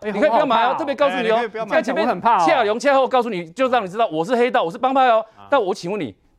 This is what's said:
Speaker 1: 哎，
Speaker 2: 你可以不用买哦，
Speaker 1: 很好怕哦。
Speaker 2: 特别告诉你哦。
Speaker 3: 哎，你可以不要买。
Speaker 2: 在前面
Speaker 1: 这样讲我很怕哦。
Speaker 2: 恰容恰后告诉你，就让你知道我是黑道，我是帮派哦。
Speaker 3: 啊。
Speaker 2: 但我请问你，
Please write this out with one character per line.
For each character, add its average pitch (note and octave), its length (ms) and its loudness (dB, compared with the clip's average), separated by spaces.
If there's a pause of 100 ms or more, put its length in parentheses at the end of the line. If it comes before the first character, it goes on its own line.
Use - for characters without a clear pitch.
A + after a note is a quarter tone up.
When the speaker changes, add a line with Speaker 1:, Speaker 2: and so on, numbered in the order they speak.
Speaker 1:
哎， G#3+ 100 -8
Speaker 2:
你 G3+ 80 -4
可 G#3 80 2
以 G3+ 40 2
不 A3+ 80 2
用 D4+ 100 2
买 A#3 80 2
哦， - 20 4
Speaker 1:
很 A#3 100 2
好 - 20 -
怕 C4+ 40 -2
哦。 C#4+ 40 -6
Speaker 2:
特 D#4+ 60 -6
别 C#4 100 -4
告 C#4+ 140 2
诉 F#3+ 100 -4
你 A3 120 -2
哦。 A3 60 2
Speaker 3:
哎， - 0 -
你 - 20 2
可 A#3+ 60 -2
以 A3+ 40 -6
不 G#3+ 100 -12
要 A3+ 80 -6
买。 B3+ 100 -2
Speaker 2:
在 D#4+ 60 0
前 B3 120 -4
面 D#4+ 100 -2
Speaker 1:
这 C4 60 -2
样 F#3 100 -2
讲 A#3 120 2
我 G#3+ 40 2
很 - 20 2
怕 F3+ 60 2
哦。 - 20 4
Speaker 2:
恰 D4 180 4
容 G#3+ 160 -2
恰 C#4 140 2
后 C4+ 120 2
告 B3 160 2
诉 A#3 80 -4
你， F3 200 -8
就 C4 180 -2
让 A#3 160 0
你 F#3 40 -8
知 F3 80 -14
道 A3+ 120 0
我 D#3+ 160 -2
是 A#3 100 -2
黑 A#3+ 160 2
道， A#3+ 120 2
我 E3+ 80 -2
是 G3 60 -12
帮 B3+ 160 -2
派 C4 160 4
哦。 A3+ 160 4 (120)
Speaker 3:
啊。 - 120 -20
Speaker 2:
但 C#4 140 2
我 F#3+ 100 -2
请 F3 180 -8
问 G#3 100 -6
你， A#2+ 120 -8 (260)